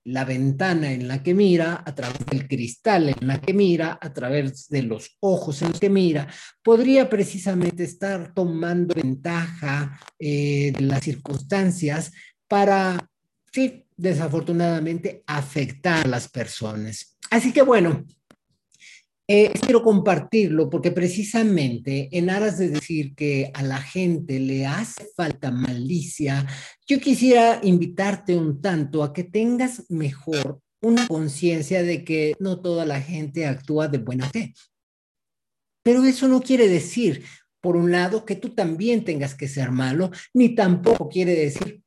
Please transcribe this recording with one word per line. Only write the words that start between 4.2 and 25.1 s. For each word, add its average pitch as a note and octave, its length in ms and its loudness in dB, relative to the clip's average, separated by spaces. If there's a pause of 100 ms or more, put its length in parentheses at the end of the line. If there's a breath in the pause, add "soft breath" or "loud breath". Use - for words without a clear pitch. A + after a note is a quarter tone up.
de C#3 140 -2
los A2 380 -6
ojos F3+ 420 0
en E3 80 0
los E3 100 -4
que G3+ 80 2
mira, E3+ 400 2 (340 loud breath)
podría B3+ 460 6
precisamente F3+ 760 -2
estar F3+ 500 -8
tomando E3+ 600 0
ventaja, C#3+ 1040 -4 (200)
eh, C#3+ 540 0
de C3+ 100 -2
las C3+ 200 2
circunstancias D#3 1120 -2 (340 loud breath)
para, G3 640 2 (400)
sí, C4 360 -2 (100)
desafortunadamente, E3+ 1300 -2
afectar D3+ 800 -2
a C3+ 40 2
las B2 200 -4
personas. G#2+ 880 -10 (140)
Así A#3 220 2
que C#4+ 100 6
bueno, G3+ 420 4 (1300 loud breath)
eh, G#3 280 6
quiero A#3 240 4
compartirlo F3+ 840 2
porque F3 220 0
precisamente F3 1200 0
en F3+ 200 0
aras G3+ 280 -2
de F3+ 100 0
decir D3 460 -4
que C#3 400 -2
a C#3+ 80 -6
la C3+ 180 -4
gente D#3+ 600 -2
le C3+ 260 -2
hace F#3 480 -6